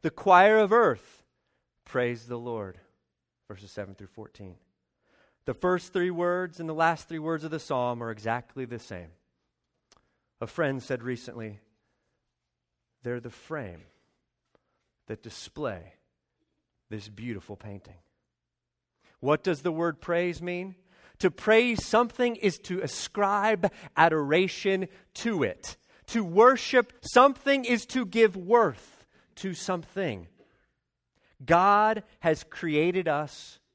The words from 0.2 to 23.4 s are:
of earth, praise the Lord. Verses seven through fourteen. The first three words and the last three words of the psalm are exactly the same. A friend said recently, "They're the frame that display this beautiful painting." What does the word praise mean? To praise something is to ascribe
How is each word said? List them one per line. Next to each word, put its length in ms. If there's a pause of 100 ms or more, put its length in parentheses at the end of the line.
of 140
earth, 520 (600)
praise 440
the 120
Lord. 400 (720)
Verses 200
seven 240
through 140
fourteen. 500 (880)
The 100
first 380
three 180
words 520
and 80
the 40
last 360
three 100
words 240
of 80
the 80
psalm 420
are 80
exactly 540
the 160
same. 320 (1300)
A 80
friend 340
said 220
recently, 560 (1400)
"They're 160
the 100
frame 560 (1200)
that 140
display 760 (920)
this 200
beautiful 480
painting." 400 (1200)
What 240
does 180
the 120
word 260
praise 420
mean? 360 (420)
To 100
praise 560
something 520
is 260
to 180
ascribe 880 (240)